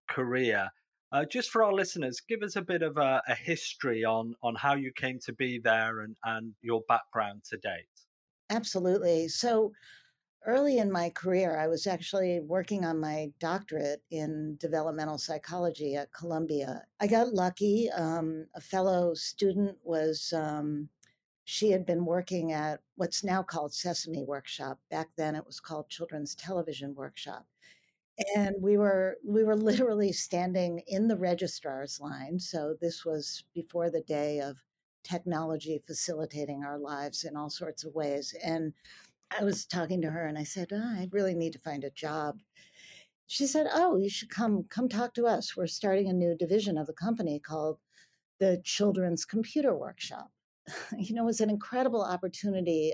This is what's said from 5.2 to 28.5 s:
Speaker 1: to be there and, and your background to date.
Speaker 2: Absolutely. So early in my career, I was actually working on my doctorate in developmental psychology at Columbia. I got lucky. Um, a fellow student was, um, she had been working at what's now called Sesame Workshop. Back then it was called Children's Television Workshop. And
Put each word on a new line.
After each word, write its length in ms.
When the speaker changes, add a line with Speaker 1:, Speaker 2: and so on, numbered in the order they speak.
Speaker 1:
to 80
be 280
there 380
and, 240
and 380
your 260
background 600
to 80
date. 260
Speaker 2:
Absolutely. 800
So 440
early 320
in 140
my 180
career, 480
I 80
was 220
actually 500
working 460
on 160
my 400
doctorate 600
in 480
developmental 580
psychology 760
at 160
Columbia. 720
I 80
got 260
lucky. 560
Um, 640
a 60
fellow 540
student 680
was, 500
um, 560
she 260
had 120
been 200
working 480
at 260
what's 300
now 180
called 320
Sesame 480
Workshop. 560
Back 280
then 180
it 100
was 140
called 300
Children's 480
Television 580
Workshop. 500
And 240